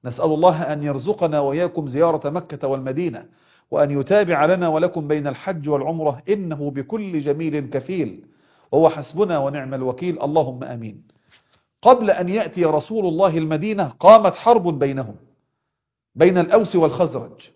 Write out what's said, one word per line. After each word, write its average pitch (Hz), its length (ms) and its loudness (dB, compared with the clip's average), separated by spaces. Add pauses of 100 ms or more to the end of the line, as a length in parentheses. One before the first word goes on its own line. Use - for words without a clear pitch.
نسأل 123 200 -6
الله 160 480 2
أن 147 100 -6
يرزقنا 151 560 -2
وإياكم 147 480 -2
زيارة 151 420 0
مكة 156 380 -8
والمدينة، 135 580 -4 (460)
وأن 143 280 2
يتابع 170 460 2
لنا 180 220 2
ولكم 160 400 0
بين 151 200 -2
الحج 151 420 -8
والعمرة، 151 600 -2
إنه 160 420 -4
بكل 175 480 -6
جميل 147 500 -4
كفيل، 135 560 -6 (460)
وهو 156 180 6
حسبنا 156 500 -2
ونعم 139 340 -6
الوكيل، 131 480 -4
اللهم 135 420 -2
آمين. 113 400 -12 (760)
قبل 233 300 6
أن 175 180 0
يأتي 180 360 -2
رسول 175 400 0
الله 170 320 2
المدينة 160 460 -2 (160)
قامت 196 340 8
حرب 175 460 0
بينهم، 135 360 -4 (1000)
بين 180 220 4
الأوس 196 380 2
والخزرج 143 800 -2